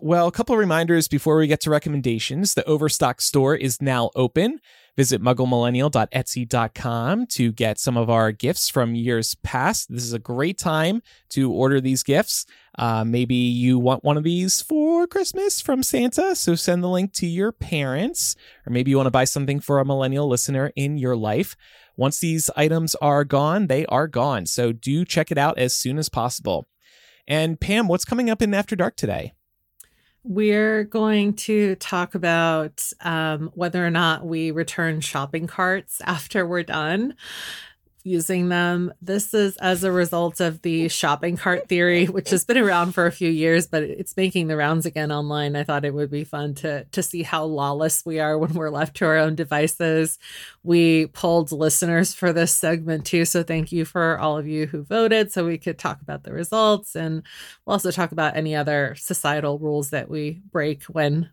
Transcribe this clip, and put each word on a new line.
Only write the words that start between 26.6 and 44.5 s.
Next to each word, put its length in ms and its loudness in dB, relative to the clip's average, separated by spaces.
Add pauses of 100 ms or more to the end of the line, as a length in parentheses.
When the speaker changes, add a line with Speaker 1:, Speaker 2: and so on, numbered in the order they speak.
Speaker 1:
And 340 0
Pam, 280 0
what's 160 0
coming 260 0
up 120 0
in 120 2
After 220 -2
Dark 200 -2
today? 380 -4 (880)
Speaker 2:
We're 600 2
going 500 2
to 420 0
talk 380 -4
about, 720 0 (160)
um, 540 -2
whether 320 -2
or 40 2
not 360 0
we 240 -2
return 500 -2
shopping 460 -4
carts 560 -2
<laughs> 20 -14
after 420 -2
we're 160 -2
done 520 -2 (880)
using 460 0
them. 420 0 (120)
This 320 -4
is 240 2
as 260 0
a 80 2
result 480 0
of 220 -2
the 260 0
shopping 480 0
cart 320 -2
theory, 380 4
which 240 -4
has 160 2
been 100 2
around 360 4
for 120 2
a 80 2
few 160 -2
years, 380 2
but 160 -2
it's 340 -8
making 300 0
the 100 0